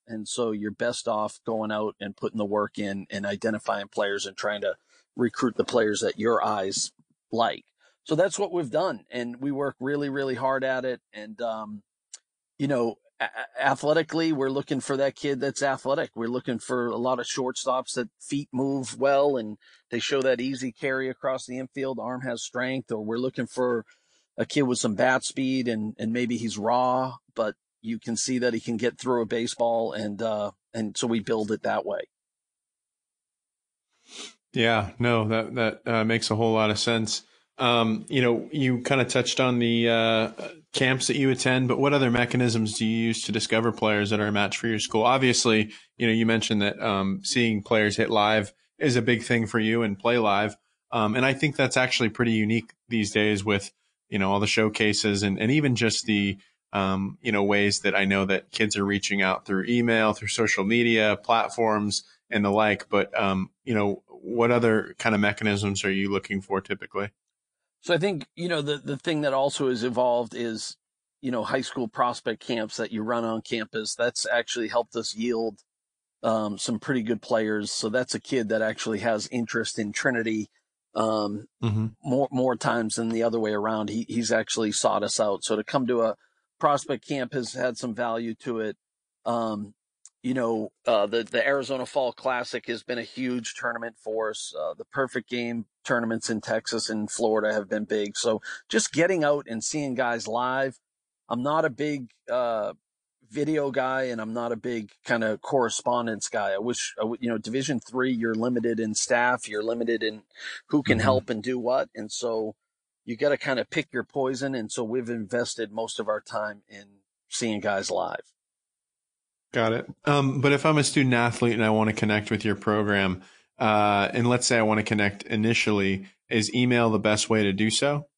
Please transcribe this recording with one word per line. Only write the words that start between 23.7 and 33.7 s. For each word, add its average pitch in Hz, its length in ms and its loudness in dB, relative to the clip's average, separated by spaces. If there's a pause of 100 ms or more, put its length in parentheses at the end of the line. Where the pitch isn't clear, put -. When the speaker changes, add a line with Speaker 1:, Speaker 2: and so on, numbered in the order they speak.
Speaker 1:
a 113 100 -2
kid 147 160 2
with 123 160 2
some 113 160 0
bat 127 300 2
speed 131 440 -2
and, 107 300 -2
and 110 140 -2
maybe 120 260 0
he's 107 200 -4
raw, 127 580 0 (180)
but 107 200 -2 (280)
you 113 160 -6
can 113 180 -6
see 127 220 -2
that 120 160 0
he 113 60 -2
can 117 160 -4
get 117 220 -2
through 123 240 0
a 107 40 -4
baseball, 117 680 0
and, 104 300 -6
uh, 104 300 -2 (200)
and 110 240 -6
so 127 100 -2
we 117 140 2
build 110 300 -2
it 107 140 -4
that 107 200 -2
way. - 160 -4 (2500)